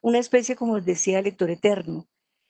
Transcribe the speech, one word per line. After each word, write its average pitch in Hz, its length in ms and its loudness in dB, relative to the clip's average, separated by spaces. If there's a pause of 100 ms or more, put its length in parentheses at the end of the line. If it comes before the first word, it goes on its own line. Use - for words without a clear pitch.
Una 233 180 2
especie, 247 380 2
como 233 200 -2
les 180 100 -4
decía, 185 320 0
de 196 60 -2
lector 190 260 -2
eterno, 170 580 -2 (420)